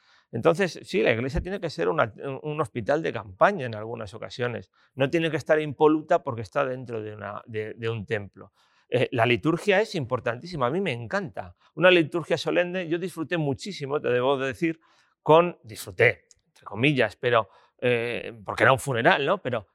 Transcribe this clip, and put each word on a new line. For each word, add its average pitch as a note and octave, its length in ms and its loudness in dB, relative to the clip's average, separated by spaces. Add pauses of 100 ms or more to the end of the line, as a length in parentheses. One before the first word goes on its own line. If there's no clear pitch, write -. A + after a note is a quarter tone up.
(320)
Entonces, E3 520 0
sí, G3 180 -2
la A3 100 4
Iglesia B2+ 300 -2
tiene F#3+ 180 -6
que E3+ 120 -6
ser E3+ 180 -2
una, C#3 240 0 (300)
un D3+ 180 -4
hospital C#3 400 -2
de E3 100 -4
campaña B2+ 540 0
en A#2 80 -8
algunas A2 400 -10
ocasiones. A2 560 -6 (240)
No C3+ 160 0
tiene E3 220 0
que D#3 60 0
estar D3+ 220 2
impoluta D#3 600 4
porque A#2 220 -6
está C#3+ 200 -2
dentro B2+ 380 -8
de G#2+ 140 -10
una, G#2 320 -10
de, G#2+ 260 -8
de A2+ 160 -6
un A2 160 -6
templo. G2+ 460 -8 (380)
Eh, B2+ 220 0
la A#2 140 2
liturgia E3 560 2
es A3 140 -4
importantísima, B2+ 720 -2
a - 20 0
mí E3+ 120 -2
me F#3 100 -2
encanta. A2 640 -8 (180)
Una E3+ 160 4
liturgia E3+ 480 2
solemne, F3 500 -2
yo E3 120 -2
disfruté E3+ 380 -6
muchísimo, D3 600 -4
te B2+ 100 -4
debo B2 280 2
decir, C3+ 420 -4 (440)
con, E3+ 400 6
disfruté, G#2+ 640 0 (180)
entre - 180 -20
comillas, A#2 520 2
pero, A#2 340 2 (320)
eh, A#2 500 -2 (140)
porque G#2 160 -4
era A#2 100 8
un C3+ 60 4
funeral, C#3 480 0
¿no? C#3 160 -2
Pero A#2 340 -6